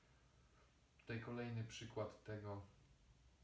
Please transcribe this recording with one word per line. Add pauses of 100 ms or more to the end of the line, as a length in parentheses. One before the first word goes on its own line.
(960)
Tutaj
kolejny
przykład
tego, (800)